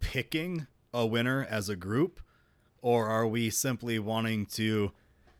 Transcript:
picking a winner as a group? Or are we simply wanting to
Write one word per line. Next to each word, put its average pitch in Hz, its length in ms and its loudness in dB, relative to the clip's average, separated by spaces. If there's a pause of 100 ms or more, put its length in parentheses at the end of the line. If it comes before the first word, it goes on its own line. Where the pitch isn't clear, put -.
picking 156 680 -4 (260)
a 120 120 2
winner 123 440 2
as 107 200 -4
a 104 80 -4
group? 104 420 0 (600)
Or 120 260 2
are 113 200 2
we 113 220 2
simply 120 500 -2
wanting 110 480 0
to 110 440 2 (480)